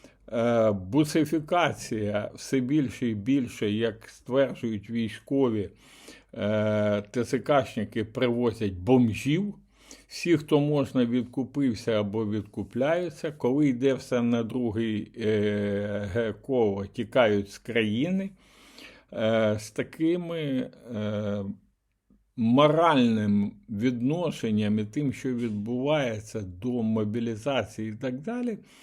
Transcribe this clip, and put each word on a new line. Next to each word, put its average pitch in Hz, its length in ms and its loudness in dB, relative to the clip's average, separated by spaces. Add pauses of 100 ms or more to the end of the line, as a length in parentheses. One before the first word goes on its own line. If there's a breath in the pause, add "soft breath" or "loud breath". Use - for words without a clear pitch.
(320 soft breath)
е, 117 400 2
бусифікація 135 1600 0
все - 260 -2
більше 127 480 0
і 110 60 -2
більше, 110 560 -2
як 110 380 -2
стверджують 120 800 -2
військові, 113 800 -2 (640 loud breath)
е, 107 680 0
Т 120 220 -4
С 127 140 -2
Кшники 113 640 0
привозять 117 720 0
бомжів. 123 800 2 (520 loud breath)
Всі, - 300 0
хто 151 240 2
можна, 139 460 0
відкупився 120 920 -2
або 104 260 -2
відкупляються. 139 1080 -4
Коли 143 360 2
йде 131 260 2
все 123 280 -2
на 120 200 2
другий, 113 760 -2
е, 104 920 0
ге-, 110 300 -2
коло, 104 440 0
тікають 107 640 2
з - 80 -18
країни. 127 720 -2 (800 loud breath)
Е, 110 480 2
з - 100 -14
такими, 160 1000 -2 (240)
е, 104 500 -2 (920)
моральним 120 1160 4 (160)
відношенням 117 1120 0
і 107 60 -2
тим, 131 280 -4
що 131 220 -4
відбувається 117 1080 -2
до 104 420 -4
мобілізації 110 1120 -2
і 104 40 -12
так 127 240 -6
далі, 233 380 -6 (240 loud breath)